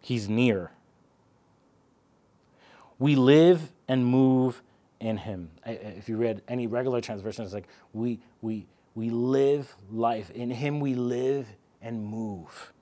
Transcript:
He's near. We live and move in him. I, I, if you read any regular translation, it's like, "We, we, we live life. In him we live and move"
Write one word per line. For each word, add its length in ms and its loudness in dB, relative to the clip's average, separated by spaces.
He's 260 -4
near. 440 2
We 180 4
live 560 8
and 180 2
move 560 2
in 160 -4
him. 340 -10
I, 40 -10
I, 20 -8
if 360 -14
you 80 -4
read 300 -2
any 220 -6
regular 320 -2
translation, 440 -10
it's 80 -12
like, 140 -12
"We, 280 -4
we, 260 -8
we 160 -4
live 640 0
life. 400 -4
In 200 -8
him 280 -4
we 160 -2
live 540 -2
and 220 -8
move" 760 -10